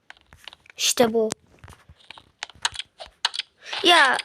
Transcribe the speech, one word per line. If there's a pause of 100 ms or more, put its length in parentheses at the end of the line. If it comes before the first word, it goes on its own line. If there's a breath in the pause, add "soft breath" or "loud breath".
(760)
İşte
bu. (2500 loud breath)
Ya